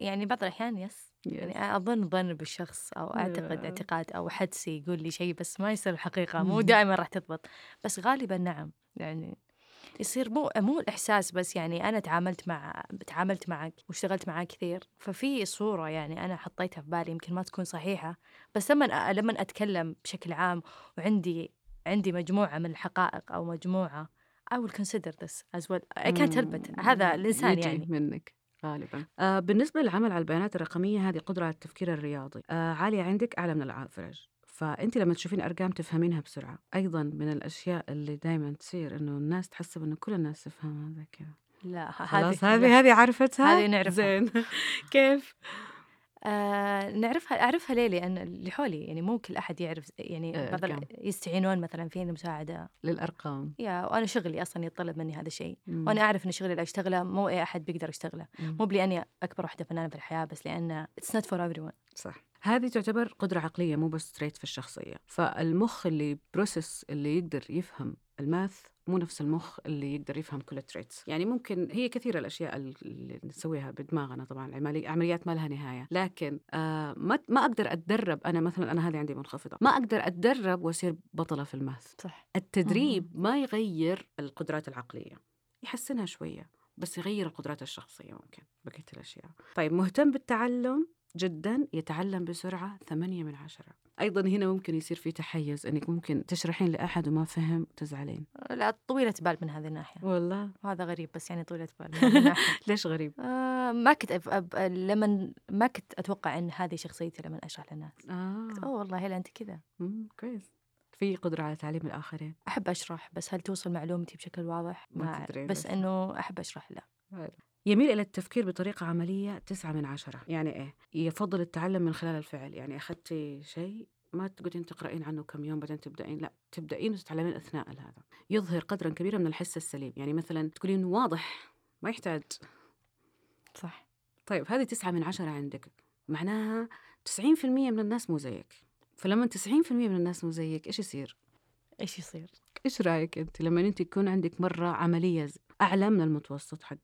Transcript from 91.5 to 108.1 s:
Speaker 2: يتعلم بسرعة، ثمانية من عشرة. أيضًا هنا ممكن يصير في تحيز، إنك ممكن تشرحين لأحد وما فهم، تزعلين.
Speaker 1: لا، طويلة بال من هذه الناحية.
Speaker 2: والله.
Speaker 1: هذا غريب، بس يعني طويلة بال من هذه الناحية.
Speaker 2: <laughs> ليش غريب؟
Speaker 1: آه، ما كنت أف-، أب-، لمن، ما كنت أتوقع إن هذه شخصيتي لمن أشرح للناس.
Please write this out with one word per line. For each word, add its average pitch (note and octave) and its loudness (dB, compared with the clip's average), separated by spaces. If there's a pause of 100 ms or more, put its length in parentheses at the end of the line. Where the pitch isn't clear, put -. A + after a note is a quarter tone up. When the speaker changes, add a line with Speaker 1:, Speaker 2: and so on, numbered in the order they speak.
Speaker 2:
يتعلم F3 -2
بسرعة، F#3 -6
ثمانية E3+ -2
من D3 -6
عشرة. D3 -18 (340)
أيضًا G3 2
هنا F#3+ 4
ممكن F#3+ 0
يصير D#3+ -2
في E3 -4
تحيز، D3 -4
إنك D3+ 0
ممكن E3 0
تشرحين E3+ 2
لأحد E3 -2
وما D#3 4
فهم، E3 0 (100)
تزعلين. D3 -8 (240)
Speaker 1:
لا، A3+ 2
طويلة B3+ 4
بال E3 2
من D#3+ -2
هذه D3+ -8
الناحية. D#3 -8
Speaker 2:
والله. F#3+ 0 (140)
Speaker 1:
هذا F#3 -2
غريب، E3 -4
بس E3 -10
يعني E3+ -4
طويلة E3 -8 (120)
بال E3 -12
من D#3 -10
هذه A#3 10
الناحية. - 6
Speaker 2:
<laughs> - -4
ليش G#3 0
غريب؟ D#3 -2
Speaker 1:
آه، B3+ -2
ما A#3+ 8
كنت - -2
أف-، F3 -2
أب-، F#3+ -2
لمن، F#3+ 2 (180)
ما G#3 4
كنت - -6
أتوقع F3 -4
إن F3 -4
هذه F3 -4
شخصيتي E3 -10
لمن D#3+ -10
أشرح - -14
للناس. D3+ -12 (180)